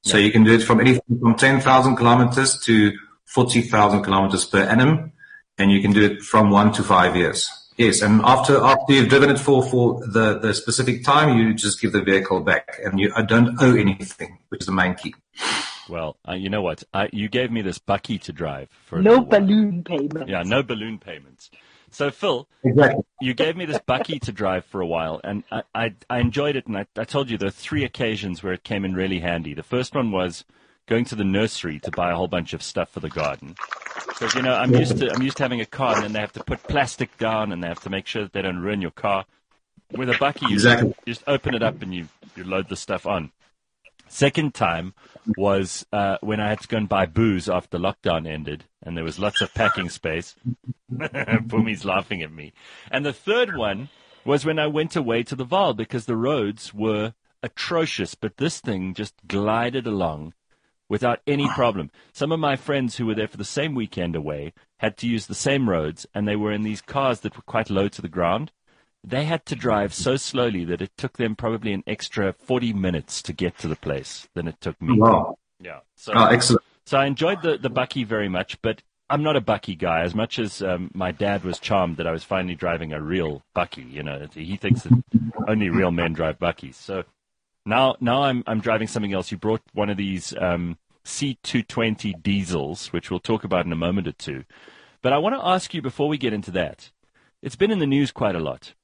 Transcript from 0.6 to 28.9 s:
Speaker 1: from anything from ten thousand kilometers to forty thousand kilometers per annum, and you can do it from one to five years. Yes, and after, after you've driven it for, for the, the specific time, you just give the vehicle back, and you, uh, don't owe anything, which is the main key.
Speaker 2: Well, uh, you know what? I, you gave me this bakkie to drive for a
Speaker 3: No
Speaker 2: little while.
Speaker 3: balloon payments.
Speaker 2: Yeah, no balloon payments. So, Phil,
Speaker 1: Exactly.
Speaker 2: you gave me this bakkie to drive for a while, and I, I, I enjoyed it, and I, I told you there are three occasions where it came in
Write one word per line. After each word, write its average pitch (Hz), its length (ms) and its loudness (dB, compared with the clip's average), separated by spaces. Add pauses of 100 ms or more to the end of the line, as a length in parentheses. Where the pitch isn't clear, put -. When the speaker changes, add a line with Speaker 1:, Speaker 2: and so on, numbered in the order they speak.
Speaker 1:
from 113 160 6
anything 123 400 4
from 117 160 6
ten 135 240 4
thousand 131 380 6
kilometers 123 640 4
to 107 320 6 (320)
forty 123 360 4
thousand 104 420 4
kilometers 98 420 2
per 98 160 2
annum, 127 500 4 (460)
and 98 140 6
you 98 100 6
can 101 100 4
do 104 120 8
it 101 180 2
from 107 280 4
one 101 240 6
to - 100 -2
five 90 320 4
years. - 340 0 (280)
Yes, 113 240 4
and 107 220 6
after, 131 400 6
after 135 300 6
you've 127 160 6
driven 139 220 8
it 135 80 2
for, 131 240 4
for 123 420 2
the, 110 320 2
the 107 160 0
specific 120 500 -2
time, 143 340 6
you 113 180 4
just 107 260 -4
give 101 100 2
the 98 120 2
vehicle 95 380 2
back, - 420 0
and 98 160 -2
you, 101 160 2
uh, 113 80 2
don't 120 380 4
owe 127 140 8
anything, 98 600 -2 (120)
which - 120 -8
is - 60 -6
the 95 40 -2
main 92 220 2
key. - 220 -10 (760)
Speaker 2:
Well, 82 280 -6 (120)
uh, 85 40 -4
you 95 160 -4
know 107 120 0
what? 90 220 -2 (100)
I, 98 180 0
you 104 180 -4
gave 123 220 0
me 113 120 -2
this 92 160 -4
bakkie 101 420 -2
to - 100 -12
drive 73 380 -8 (160)
for - 140 -4
a - 20 2
Speaker 3:
No 196 100 6
Speaker 2:
little 247 140 8
while. 208 160 4
Speaker 3:
balloon 202 420 2
payments. 147 460 -6
Speaker 2:
Yeah, 90 140 -4
no 110 180 0
balloon 110 380 -8
payments. 69 500 -20 (400)
So, 143 220 -4
Phil, 143 360 -4 (160)
Speaker 1:
Exactly. 135 400 4 (180)
Speaker 2:
you 127 120 -2
gave 156 240 0
me 180 80 -6
this 135 140 -4
bakkie 131 420 -4
to - 100 -6
drive 95 340 -2
for 98 160 -8
a 87 60 -2
while, 82 360 -2
and 101 280 -6
I, 113 120 -6 (100)
I, 113 200 -4 (160)
I 123 100 -2
enjoyed 139 360 0
it, 127 120 -6
and 104 100 -6
I, 101 80 -6 (100)
I 110 100 -4
told 139 260 -4
you 107 80 -4
there 98 80 -2
are 98 40 -2
three - 320 -6
occasions 104 600 -4
where 95 100 -4
it 90 100 -8
came 98 220 -4
in 95 80 -4